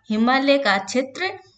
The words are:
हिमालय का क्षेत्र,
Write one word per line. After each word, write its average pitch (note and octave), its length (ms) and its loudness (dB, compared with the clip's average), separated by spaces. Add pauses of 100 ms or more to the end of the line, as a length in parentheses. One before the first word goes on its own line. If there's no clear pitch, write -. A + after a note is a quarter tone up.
हिमालय C4 480 2
का G3+ 200 0
क्षेत्र, C4 500 -4 (300)